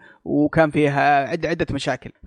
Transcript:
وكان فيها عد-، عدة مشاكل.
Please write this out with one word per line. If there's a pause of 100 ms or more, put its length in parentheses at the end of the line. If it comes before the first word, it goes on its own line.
(240)
وكان
فيها
عد-،
عدة
مشاكل. (160)